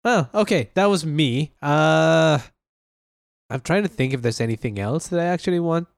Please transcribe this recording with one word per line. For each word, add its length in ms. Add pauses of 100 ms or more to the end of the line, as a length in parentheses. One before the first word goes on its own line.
Oh, 300
okay, 400
that 120
was 180
me. 560
Uh, 760 (1120)
I'm 120
trying 200
to 60
think 240
if 100
there's 180
anything 380
else 300
that 120
I 40
actually 360
want 380